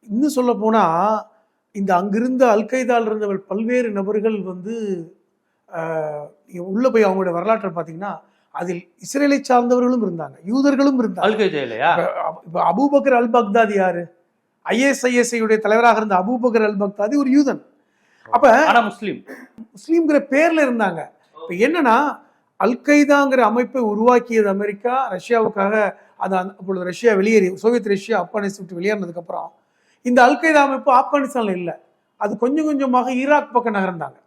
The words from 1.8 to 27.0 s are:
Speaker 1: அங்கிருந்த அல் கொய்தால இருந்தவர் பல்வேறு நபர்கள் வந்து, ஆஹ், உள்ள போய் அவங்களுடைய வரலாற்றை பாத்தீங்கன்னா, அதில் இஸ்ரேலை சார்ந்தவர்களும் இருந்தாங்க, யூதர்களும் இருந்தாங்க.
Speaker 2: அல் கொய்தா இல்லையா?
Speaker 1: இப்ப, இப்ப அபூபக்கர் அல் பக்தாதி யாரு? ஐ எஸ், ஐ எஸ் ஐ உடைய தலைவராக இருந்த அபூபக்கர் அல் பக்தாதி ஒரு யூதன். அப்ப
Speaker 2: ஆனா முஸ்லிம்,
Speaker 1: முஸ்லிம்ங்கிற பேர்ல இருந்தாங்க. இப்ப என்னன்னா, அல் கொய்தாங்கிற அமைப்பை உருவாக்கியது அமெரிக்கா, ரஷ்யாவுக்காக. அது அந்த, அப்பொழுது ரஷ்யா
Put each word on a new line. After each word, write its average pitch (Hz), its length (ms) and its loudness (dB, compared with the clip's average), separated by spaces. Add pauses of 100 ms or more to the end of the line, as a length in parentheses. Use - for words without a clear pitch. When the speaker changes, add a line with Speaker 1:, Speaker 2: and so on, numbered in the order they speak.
Speaker 1:
அங்கிருந்த 233 540 0
அல் 214 140 2
கொய்தால 240 420 -2
இருந்தவர் 208 400 -4
பல்வேறு 226 460 -2
நபர்கள் 208 500 -4
வந்து, 185 680 -8 (680)
ஆஹ், 156 540 -6 (300)
உள்ள 196 320 -2
போய் 220 160 4
அவங்களுடைய 190 260 0
வரலாற்றை 196 440 -2
பாத்தீங்கன்னா, 165 460 -10 (300)
அதில் 175 460 -10
இஸ்ரேலை 277 440 0
சார்ந்தவர்களும் 247 640 2
இருந்தாங்க, 165 420 -8
யூதர்களும் 269 560 2
இருந்தாங்க. 196 180 -2
Speaker 2:
அல் 202 160 2
கொய்தா 185 260 0
இல்லையா? 131 340 0
Speaker 1:
இப்ப, 170 500 -4
இப்ப 170 280 0
அபூபக்கர் 277 400 2
அல் 240 160 2
பக்தாதி 220 460 2
யாரு? 175 460 -2 (400)
ஐ 202 180 -2
எஸ், 262 260 0
ஐ 247 80 0
எஸ் 240 220 0
ஐ 226 60 -2
உடைய 220 200 0
தலைவராக 220 360 4
இருந்த 214 180 -2
அபூபக்கர் 226 480 0
அல் 208 140 -2
பக்தாதி 202 400 -2
ஒரு 277 240 2
யூதன். 233 200 -2 (720)
அப்ப 262 340 6
Speaker 2:
ஆனா 226 140 4
முஸ்லிம், 202 460 -6 (340)
Speaker 1:
முஸ்லிம்ங்கிற 311 540 -2
பேர்ல 294 440 2
இருந்தாங்க. 220 520 -2 (240)
இப்ப - 160 -18
என்னன்னா, 254 720 0 (340)
அல் 240 280 -2
கொய்தாங்கிற 285 540 4
அமைப்பை 247 440 0
உருவாக்கியது 226 680 2
அமெரிக்கா, 208 600 -2
ரஷ்யாவுக்காக. 208 840 0 (220)
அது 190 200 -2
அந்த, 185 220 -4
அப்பொழுது 185 260 -6
ரஷ்யா 214 280 0